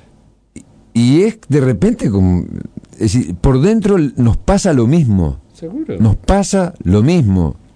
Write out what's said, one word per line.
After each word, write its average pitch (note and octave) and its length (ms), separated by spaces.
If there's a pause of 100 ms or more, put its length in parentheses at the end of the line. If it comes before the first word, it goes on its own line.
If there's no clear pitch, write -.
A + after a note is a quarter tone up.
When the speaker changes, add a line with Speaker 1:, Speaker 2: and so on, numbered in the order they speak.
(920)
Speaker 1:
Y B2+ 300
es A3 160 (100)
de C#3+ 100
repente C3+ 500
como, F#2 360 (480)
es - 60 (140)
decir, G#2+ 220
por C3 260
dentro G3+ 360
nos B2 400
pasa F#3+ 360
lo A#2+ 140
mismo. G#2 540 (120)
Speaker 2:
Seguro. G#3+ 460
Speaker 1:
Nos G#3+ 180
pasa F#3+ 560 (100)
lo G2 200
mismo. G2+ 520 (200)